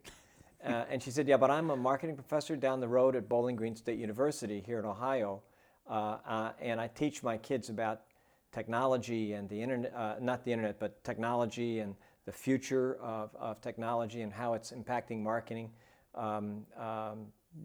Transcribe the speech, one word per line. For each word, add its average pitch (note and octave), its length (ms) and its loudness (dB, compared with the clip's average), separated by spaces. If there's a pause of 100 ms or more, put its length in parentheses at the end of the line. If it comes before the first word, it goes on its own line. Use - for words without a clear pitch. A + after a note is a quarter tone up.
<laughs> - 60 -20 (580)
Uh, A#2+ 240 0
and C3+ 120 -2
she C3+ 80 -8
said, C3+ 180 2
Yeah, C#3 80 10
but C3+ 140 8
I'm D#3+ 200 4
a C#3+ 60 2
marketing C3+ 400 2
professor D3 400 -2
down C3 240 2
the A#2+ 80 0
road B2+ 280 8
at G#2 120 -2
Bowling B2 260 4
Green A2+ 220 -2
State A2+ 220 -2
University A2 680 0
here A#2+ 140 -2
in G#2 80 -2
Ohio, G#2+ 560 0 (460)
uh, G#2+ 280 0 (100)
uh, A2 340 -2
and A2+ 200 -2
I A#2 80 -4
teach D3 340 -2
my A#2 140 0
kids A2+ 320 -2
about A2 340 -2 (480)
technology A#2 840 2
and G2+ 140 -6
the G#2 140 -4
internet, B2 320 -2
uh, A2+ 260 -2
not B2 240 0
the A#2+ 80 0
internet, A2 280 0
but - 240 -4
technology A#2 760 0
and G2+ 140 -6 (320)
the G2+ 60 -8
future C3 680 2
of, A2 360 -6
of A#2 220 -4
technology A#2 640 -2
and G#2 100 -6
how A#2 220 0
it's A2 180 -6
impacting A#2+ 480 -4
marketing. A2+ 500 -2 (440)
Um, G#2+ 500 -4 (140)
um, A2 480 -6 (380)